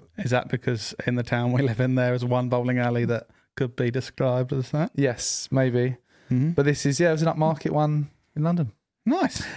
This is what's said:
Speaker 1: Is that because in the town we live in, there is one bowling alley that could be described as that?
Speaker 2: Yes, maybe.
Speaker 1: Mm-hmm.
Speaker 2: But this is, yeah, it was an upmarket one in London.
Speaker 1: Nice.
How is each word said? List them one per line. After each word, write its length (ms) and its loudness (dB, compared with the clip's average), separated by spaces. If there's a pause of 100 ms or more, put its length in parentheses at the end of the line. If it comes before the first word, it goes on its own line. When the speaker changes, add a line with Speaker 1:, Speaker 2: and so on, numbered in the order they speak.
(180)
Speaker 1:
Is 140 -2
that 180 0
because 440 -4 (120)
in 100 -2
the 80 -2
town 300 0
we 80 2
live 180 0
in, 160 2
there 180 2
is 120 -2
one 240 0
bowling 300 0
alley 260 0
that 220 -2 (280)
could 220 -4
be 140 0
described 600 -2
as 200 -4
that? 220 -2
Speaker 2:
Yes, 580 -2
maybe. 440 2 (340)
Speaker 1:
Mm-hmm. 220 2
Speaker 2:
But 140 2
this 200 0
is, 140 0
yeah, 100 4
it 40 4
was 80 0
an 120 2
upmarket 380 0
one 380 0 (260)
in 80 -2
London. 300 0 (320)
Speaker 1:
Nice. 360 0 (160)